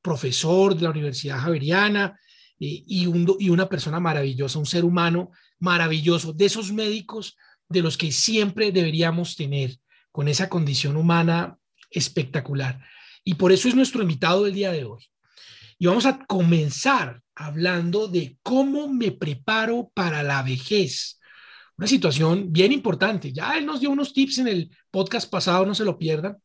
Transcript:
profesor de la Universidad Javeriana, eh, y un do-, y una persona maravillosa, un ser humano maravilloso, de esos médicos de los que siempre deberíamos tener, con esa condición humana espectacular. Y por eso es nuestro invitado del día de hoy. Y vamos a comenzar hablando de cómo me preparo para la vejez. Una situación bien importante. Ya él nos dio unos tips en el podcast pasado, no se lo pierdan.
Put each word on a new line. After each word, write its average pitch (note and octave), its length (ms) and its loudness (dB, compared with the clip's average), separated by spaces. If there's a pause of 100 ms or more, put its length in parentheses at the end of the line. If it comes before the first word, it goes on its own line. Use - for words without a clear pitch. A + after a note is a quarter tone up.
profesor E3+ 720 2
de E3 80 -2
la E3 80 0
Universidad C#3+ 480 -6
Javeriana, F3+ 760 0 (400)
eh, D3 300 -8
y F3+ 180 0
un E3+ 200 2
do-, F#3+ 120 4
y G3 120 0
una F#3 180 4
persona D#3+ 320 -4
maravillosa, C#3 580 -2
un D3+ 80 -2
ser E3+ 200 0
humano F3 460 2 (280)
maravilloso, E3 720 0
de E3+ 140 2
esos G3 260 -2
médicos G#3+ 680 -6 (300)
de F3 140 2
los E3 160 0
que D3+ 160 -2
siempre G#3+ 580 0
deberíamos E3+ 640 0
tener, C#3 400 -4 (340)
con D3 200 -2
esa F#3+ 180 0
condición C#3+ 480 -2
humana E3+ 600 2 (340)
espectacular. C3+ 920 -4 (440)
Y F#3 80 0
por F#3 180 4
eso F#3 160 4
es B3 80 2
nuestro B3+ 260 2
invitado F3 440 2
del G3 80 -2
día G3 180 -2
de D3 140 -6
hoy. G#2+ 200 -16 (720)
Y F3 100 2
vamos A3 180 4
a C4+ 200 0
comenzar E3+ 960 2 (140)
hablando F3 720 -2
de E3+ 340 -4
cómo C#4 460 0
me A#3+ 240 0
preparo A3 840 -2
para D#3 300 -2
la C#3 200 -2
vejez. C3 760 -2 (580)
Una G3 100 -4
situación E3+ 680 2
bien F#3+ 180 6
importante. F#3+ 640 -2
Ya A#3+ 240 -4
él D4 80 -4
nos D4 160 -4
dio C#4+ 80 0
unos C#4 240 -2
tips C4+ 240 0
en B3+ 100 0
el F3 240 -2 (200)
podcast F#3+ 380 -2
pasado, F#3 360 2
no G3+ 100 -2
se A3 80 -2
lo F#3 140 0
pierdan. D#3+ 480 -4